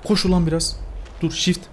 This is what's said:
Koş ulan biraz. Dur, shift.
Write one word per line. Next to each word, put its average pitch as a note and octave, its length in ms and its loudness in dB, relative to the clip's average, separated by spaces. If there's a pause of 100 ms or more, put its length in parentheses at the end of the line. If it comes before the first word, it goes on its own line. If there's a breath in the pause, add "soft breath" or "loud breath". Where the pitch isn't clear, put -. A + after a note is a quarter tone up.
Koş G#3 220 2
ulan F3+ 220 4
biraz. D#3+ 280 0 (460)
Dur, D#3+ 100 0
shift. - 300 0 (120)